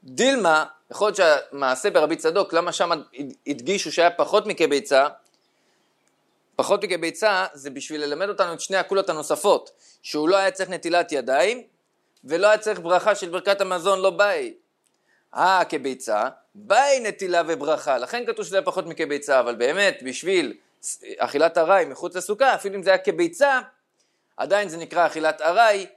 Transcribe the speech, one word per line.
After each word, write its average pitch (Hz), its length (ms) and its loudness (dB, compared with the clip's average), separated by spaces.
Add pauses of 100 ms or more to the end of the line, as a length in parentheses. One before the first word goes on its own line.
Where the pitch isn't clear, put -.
דילמה, 170 600 2 (260)
יכול - 160 0
להיות 202 100 0
שהמעשה 143 720 2
ברבי 160 260 2
צדוק, 160 360 0
למה 170 200 0
שם 170 200 0
הד-, 156 100 -4 (440)
הדגישו 143 460 -4
שהיה 170 180 4
פחות 190 360 0
מכביצה? 143 640 2 (1500)
פחות 190 280 0
מכביצה 185 680 -2
זה 143 180 -14
בשביל 147 340 -10
ללמד 151 240 -4
אותנו 185 240 -2
את 165 80 -12
שני 190 160 -6
הקולות 190 320 -2
הנוספות, 156 600 0 (320)
שהוא 151 260 -4
לא 196 80 4
היה 190 140 2
צריך 185 200 -8
נטילת 170 420 -2
ידיים, 151 500 0 (640)
ולא 165 220 0
היה 214 120 6
צריך 208 220 -4
ברכה 175 340 2
של 190 140 -8
ברכת 190 320 -2
המזון, 190 400 0
לא 190 100 2
באי. 170 440 0 (800)
אה, 180 340 4
כביצה, 127 600 -4 (260)
באי 247 460 2
נטילה 185 460 -2
וברכה, 143 520 -2
לכן 226 280 -6
כתוב 214 180 -6
שזה 175 120 -4
היה 190 80 0
פחות 175 220 -4
מכביצה, 143 540 0
אבל 120 140 0
באמת, 156 500 0
בשביל 147 500 -2 (640)
אכילת 156 400 0
ארעי 175 260 4
מחוץ 170 320 -10
לסוכה, 214 380 0
אפילו 190 200 -6
אם 196 80 -8
זה 175 80 0
היה 190 80 6
כביצה, 190 640 0 (760)
עדיין 196 320 -2
זה 160 80 -10
נקרא 165 300 0
אכילת 156 340 -2
ארעי 196 460 4 (100)